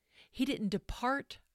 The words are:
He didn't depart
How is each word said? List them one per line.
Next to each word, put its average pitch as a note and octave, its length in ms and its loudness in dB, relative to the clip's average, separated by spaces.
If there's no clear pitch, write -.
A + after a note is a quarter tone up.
He B3+ 140 0
didn't A3 240 0
depart B3+ 720 -2